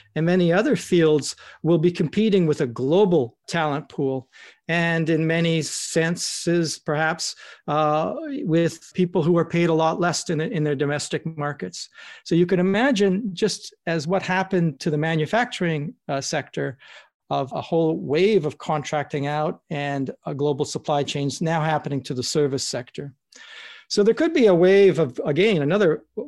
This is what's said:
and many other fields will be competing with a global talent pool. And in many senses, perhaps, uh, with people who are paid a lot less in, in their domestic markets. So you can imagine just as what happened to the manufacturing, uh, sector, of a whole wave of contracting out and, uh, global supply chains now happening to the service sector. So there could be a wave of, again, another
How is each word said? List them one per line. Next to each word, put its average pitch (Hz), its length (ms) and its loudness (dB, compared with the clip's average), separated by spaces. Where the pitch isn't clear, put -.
and 160 100 -2
many 175 260 2
other 226 240 2
fields 156 600 2
will 160 160 2
be 175 140 2
competing 190 560 2
with 151 140 0
a 135 60 -2
global 135 680 2
talent 147 420 -2
pool. 131 380 -4
And 165 420 0
in 160 180 2
many 165 340 0
senses, 170 1160 -2
perhaps, 156 560 -2
uh, 156 480 0
with 165 500 0
people 180 280 0
who 170 160 2
are 165 80 2
paid 170 240 0
a 165 40 2
lot 160 260 2
less 170 300 -2
in, 156 120 -2
in 160 220 -4
their 147 120 0
domestic 147 480 -4
markets. 147 520 -8
So - 100 -4
you 175 140 4
can 185 120 2
imagine 202 720 2
just - 420 -4
as 165 220 -4
what 185 160 0
happened 185 560 0
to 170 100 -4
the 147 80 0
manufacturing, 160 960 -2
uh, 139 140 -4
sector, 139 580 -6
of 139 220 -2
a - 80 -6
whole 160 360 0
wave 165 480 2
of 143 120 -6
contracting 147 680 -4
out 151 440 -4
and, 143 420 -4
uh, 156 80 -8
global 143 320 -2
supply - 360 -2
chains 143 400 -4
now 160 200 0
happening 147 420 -2
to 147 100 -8
the 123 100 -4
service 139 440 0
sector. 127 460 -10
So 208 160 2
there 226 100 6
could 330 200 0
be 254 140 6
a 180 80 8
wave 185 440 6
of, 131 260 -2
again, 175 360 2
another 170 420 2